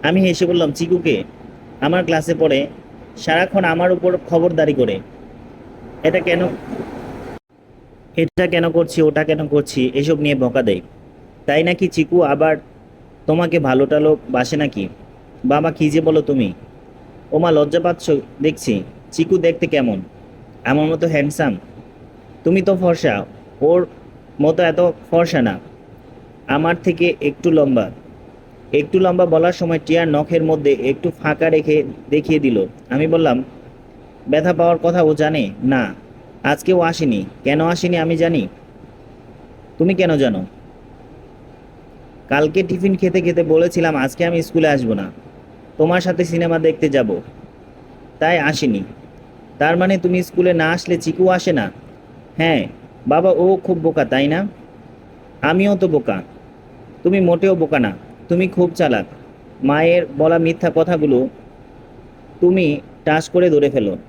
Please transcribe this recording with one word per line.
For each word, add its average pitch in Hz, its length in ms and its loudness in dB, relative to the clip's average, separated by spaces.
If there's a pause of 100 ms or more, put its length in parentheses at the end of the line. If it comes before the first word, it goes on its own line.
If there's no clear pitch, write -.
আমি 170 180 2
হেসে 180 240 2
বললাম, 170 260 0
"চিকুকে?" 165 520 -2 (580)
"আমার 175 240 0
ক্লাসে 160 340 -2
পড়ে, 147 280 2 (500)
সারাক্ষণ 180 460 0
আমার 170 280 2
উপর 185 260 0 (120)
খবরদারি 165 440 2
করে, 110 260 0 (1040)
এটা 160 160 0
কেন, 175 220 -2 (1800)
এটা 170 300 0
কেন 170 220 0
করছি, 165 320 0
ওটা 151 220 2
কেন 156 240 -2
করছি, 139 460 -2
এসব 143 260 0
নিয়ে 147 160 0
বকা 127 260 0
দেয়। 98 200 0 (640)
তাই 151 180 0
নাকি 180 240 -2
চিকু 170 340 0
আবার 151 340 2 (720)
তোমাকে 165 340 0
ভালো 135 260 2
টালো 151 320 2 (120)
বাসে 127 280 -2
নাকি?" 120 300 -4 (580)
"বাবা, 151 260 2
কী 160 180 0
যে 156 120 0
বলো 156 200 2
তুমি?" 127 320 -2 (760)
"ও 151 80 0
মা, 170 120 2
লজ্জা 147 280 2
পাচ্ছ 170 320 -2 (300)
দেখছি। 127 420 -2 (280)
চিকু 165 260 0
দেখতে 165 300 0
কেমন?" 120 340 0 (640)
"আমার 143 220 2
মতো 160 220 -2
হ্যান্ডসাম?" 147 500 -2 (840)
"তুমি 185 180 2
তো 190 140 2
ফর্সা, 165 500 0 (360)
ওর 170 260 2 (540)
মতো 160 220 2
এত 165 160 0 (320)
ফর্সা 170 300 2
না, 101 180 -2 (880)
আমার 156 360 0
থেকে 175 380 0
একটু 147 300 -2
লম্বা।" 135 400 2 (840)
একটু 147 260 -2
লম্বা 180 260 2
বলার 170 280 2
সময় 165 320 -4
টিয়ার 165 220 0
নখের 151 360 0
মধ্যে 151 280 0
একটু 135 480 -2
ফাঁকা 156 300 -2
রেখে 151 340 2 (260)
দেখিয়ে 151 300 0
দিল। 117 260 0 (240)
আমি 143 180 -2
বললাম, 156 360 2 (840)
"ব্যথা 156 240 2
পাওয়ার 170 300 2
কথা 170 180 2
ও 156 120 4
জানে 151 360 -2 (140)
না?" 123 300 0 (500)
আজকে 143 300 0
ও 180 60 4
আসেনি। 156 460 -2 (180)
কেন 147 180 0
আসেনি 175 360 -2
আমি 165 200 -2
জানি। 160 300 0 (1300)
তুমি 180 160 0
কেন 175 220 0
জানো? 110 300 0 (1800)
কালকে 156 340 0
টিফিন 185 320 0
খেতে 180 260 0
খেতে 170 220 0
বলেছিলাম 165 520 2
আজকে 135 300 -2
আমি 170 160 -2
স্কুলে 160 260 0
আসবো 127 260 0
না, 98 180 -6 (680)
তোমার 175 240 2
সাথে 175 240 -2
সিনেমা 165 340 0
দেখতে 156 300 0
যাব, 120 260 0 (1040)
তাই 170 200 2
আসেনি। 139 440 -2 (760)
তার 160 200 2
মানে 190 200 2
তুমি 180 260 0
স্কুলে 180 300 0
না 160 180 2
আসলে - 260 -2
চিকু 175 300 0
আসে 185 260 0
না? 110 180 -2 (640)
হ্যাঁ। 160 300 0 (400)
বাবা, 170 240 2
ও 180 320 2
খুব 180 140 -2
বোকা, 156 280 0
তাই 131 220 0
না? 185 200 -2 (920)
আমিও 185 340 2
তো 185 120 0
বোকা। 117 340 -2 (840)
তুমি 190 160 2
মোটেও 180 360 2
বোকা 156 240 -2
না, 110 120 0 (380)
তুমি 180 180 0
খুব 175 280 0
চালাক। 123 300 0 (580)
মায়ের 160 420 2 (120)
বলা 160 200 2
মিথ্যা 165 380 0
কথাগুলো 151 540 2 (1120)
তুমি 175 380 2 (260)
টাস 156 240 0
করে 180 200 4
ধরে 143 200 4
ফেলো। 107 280 -2 (120)